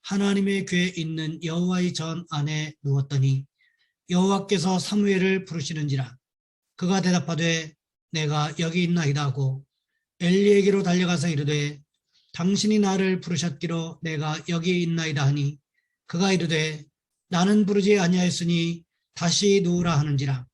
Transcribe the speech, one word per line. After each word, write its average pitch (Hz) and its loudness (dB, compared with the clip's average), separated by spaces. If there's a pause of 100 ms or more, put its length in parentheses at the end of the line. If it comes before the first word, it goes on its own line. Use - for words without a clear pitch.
하나님의 196 0
궤 180 -2
있는 160 -6
여호와의 175 -2
전 165 -6
안에 156 -4
누웠더니 139 0 (640)
여호와께서 190 0
사무엘을 190 0
부르시는지라. 147 -4 (580)
그가 185 0
대답하되 165 -2 (380)
"내가 151 -2
여기 170 0
있나이다." 151 0
하고 135 -4 (540)
엘리에게로 196 4
달려가서 175 0
이르되 147 -2 (520)
"당신이 202 2
나를 190 2
부르셨기로 165 -6
내가 156 -4
여기 175 0
있나이다." 160 -2
하니 143 0 (480)
그가 190 0
이르되 156 -2 (460)
"나는 190 4
부르지 202 4
아니하였으니 170 0 (300)
다시 196 2
누우라." 175 2
하는지라. 139 -2